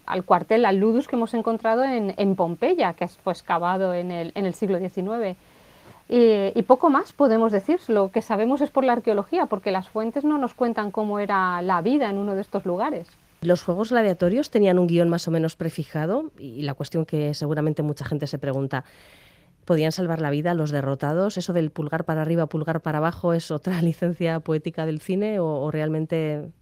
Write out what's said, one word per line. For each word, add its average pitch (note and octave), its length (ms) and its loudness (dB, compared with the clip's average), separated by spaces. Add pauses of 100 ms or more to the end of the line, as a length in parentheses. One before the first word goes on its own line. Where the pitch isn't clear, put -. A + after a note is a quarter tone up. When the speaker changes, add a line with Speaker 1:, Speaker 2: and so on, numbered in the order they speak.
Speaker 1:
al F#3 200 -4
cuartel, A3 400 2
al G3 120 2
ludus A3+ 300 2
que - 80 -4
hemos A3+ 180 -2
encontrado A3+ 500 0
en, A3+ 340 -2
en G3 180 2
Pompeya, F#3+ 580 0
que F3 140 -4
fue - 260 -6
excavado F3+ 640 -2
en F3+ 160 -4
el, E3+ 240 -6
en G3 100 -2
el F3+ 80 0
siglo F#3+ 240 -2
diecinueve. F#3+ 600 -4 (720)
Y, G#3+ 460 4
y A#3 100 2
poco C#4+ 260 6
más C#4+ 240 2
podemos A3+ 400 4
decir, D4 340 0
lo G3+ 240 2
que - 100 0
sabemos A#3 380 0
es C#4+ 100 0
por C4+ 140 0
la B3 100 4
arqueología, A#3+ 520 0
porque G3 260 -4
las F#3 160 -4
fuentes A3+ 360 -4
no D4+ 140 2
nos B3+ 160 -4
cuentan A3 380 -2
cómo G#3 260 -2
era F#3+ 440 0
la F3+ 200 2
vida A#3+ 280 2
en G3 80 -2
uno G3+ 180 -2
de G3 60 -2
estos G3 240 -6
lugares. F#3+ 420 -4 (360)
Speaker 2:
¿Los F3 200 2
juegos G3 260 -2
gladiatorios G#3+ 640 2
tenían F#3+ 260 6
un F3+ 80 4
guión E3+ 240 4
más E3+ 180 -2
o E3 40 -2
menos D#3+ 240 0
prefijado? E3 680 -4 (120)
Y C3 240 -12
la C#3+ 140 -4
cuestión D#3+ 320 -4
que D3+ 260 0
seguramente D3+ 480 -2
mucha D3+ 240 -4
gente D3 220 -4
se D3 100 -6
pregunta, C3+ 460 -4 (800)
¿podían D#3+ 260 2
salvar E3 300 -2
la D3 80 0
vida D3+ 220 0
a - 20 2
los D#3 160 0
derrotados? D3 680 -2
¿Eso F3+ 140 -4
del D#3+ 200 0
pulgar E3 320 -4
para D#3 180 -2
arriba, E3 240 2
pulgar D#3+ 360 -4
para D3+ 180 -2
abajo E3+ 340 0
es E3+ 160 -2
otra E3 320 -2
<laughs> - 0 -
licencia E3 600 -2
poética D#3+ 440 -4
del D#3 160 -4
cine G3+ 380 -2
o, E3 80 0
o D3+ 240 -2
realmente D#3 800 -2 (100)